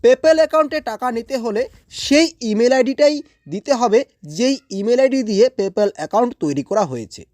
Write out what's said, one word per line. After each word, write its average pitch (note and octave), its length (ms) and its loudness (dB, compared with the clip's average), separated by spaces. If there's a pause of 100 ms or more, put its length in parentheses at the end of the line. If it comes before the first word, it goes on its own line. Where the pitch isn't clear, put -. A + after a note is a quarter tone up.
PayPal C4 380 4
অ্যাকাউন্টে D#4 380 0 (120)
টাকা A3 160 -8 (100)
নিতে A#3 180 -8 (100)
হলে A3 180 -4 (420)
সেই D4+ 220 4 (240)
ইমেল A#3 280 2
আইডিটাই D4 380 2 (360)
দিতে G#3+ 280 -4
হবে, A#3 200 4 (360)
যেই B3+ 180 0 (240)
ইমেল A#3 260 0
আইডি C4+ 160 2 (100)
দিয়ে G3+ 140 4 (140)
PayPal G3+ 400 -2
অ্যাকাউন্ট A3 320 -2 (120)
তৈরি C#3+ 280 -2
করা G3+ 200 0
হয়েছে। A#2 320 -12 (120)